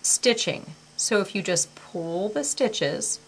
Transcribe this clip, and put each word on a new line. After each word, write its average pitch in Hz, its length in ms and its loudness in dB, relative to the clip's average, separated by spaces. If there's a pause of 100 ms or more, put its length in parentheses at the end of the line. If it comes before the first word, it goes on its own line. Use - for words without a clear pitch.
stitching. - 720 0 (220)
So - 240 2
if 196 140 -2
you 196 80 0
just 175 320 0
pull 175 540 -4
the 277 160 -2
stitches - 840 0